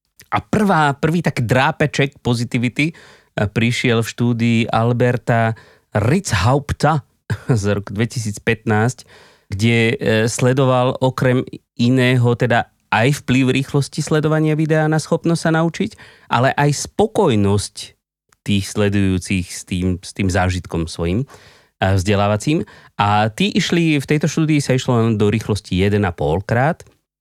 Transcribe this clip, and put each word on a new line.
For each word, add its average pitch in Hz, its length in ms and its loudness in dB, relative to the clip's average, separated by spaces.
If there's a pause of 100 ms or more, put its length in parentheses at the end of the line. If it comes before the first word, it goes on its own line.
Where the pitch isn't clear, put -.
(300)
A 196 100 -2
prvá, 175 560 0
prvý 160 240 -2
taký 139 240 -2
drápeček 139 800 0
pozitivity, 123 640 -2
e, 170 60 -6 (500)
prišiel 113 560 0
v 110 80 -2
štúdii 117 580 0
Alberta 117 920 0 (340)
Ritzhaupta 139 1080 0 (240)
<laughs> - 240 -4
z 104 120 0 (100)
roku 101 180 -8
dvetisícpätnásť, 110 1120 -2 (460)
kde, 117 260 0 (140)
e, - 40 0 (320)
sledoval 127 720 0
okrem 127 460 0 (320)
iného 123 580 2
teda 117 380 0 (180)
aj 175 320 2
vplyv 127 320 2
rýchlosti 135 480 -4
sledovania 156 560 0
videa 156 320 0
na 156 80 2
schopnosť 165 420 -2
sa 165 140 0
naučiť, 165 380 -2 (340)
ale 120 260 2
aj 147 380 0
spokojnosť 107 840 0 (640)
tých 101 240 0
sledujúcich 98 800 0
s - 160 -14
tým, 90 400 -4
s - 80 -18
tým 104 160 -4
zážitkom 90 640 -2
svojím, 87 320 -2
e, 139 40 -6 (640)
vzdelávacím. 101 720 0 (300)
A 104 340 2
tí - 220 -2
išli, 165 500 0
v - 60 -8
tejto 151 180 0
štúdii 156 320 0
sa 139 160 0
išlo 127 240 0
len 113 240 2
do 104 80 2
rýchlosti 104 480 -2
jeden 101 240 2
a 90 80 0
pol 80 320 -2
krát, 127 400 0 (400)